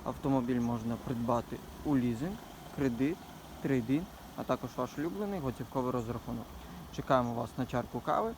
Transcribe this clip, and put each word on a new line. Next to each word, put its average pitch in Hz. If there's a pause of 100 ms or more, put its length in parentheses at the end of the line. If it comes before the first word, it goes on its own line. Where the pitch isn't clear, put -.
Автомобіль 127
можна 117
придбати 117 (280)
у 147
лізинг, 123 (380)
кредит, 135 (440)
трейдин, 135 (300)
а 120
також 127
ваш 127
улюблений 196
готівковий 127
розрахунок. 120 (500)
Чекаємо 127
вас 120
на 127
чарку 120
кави 208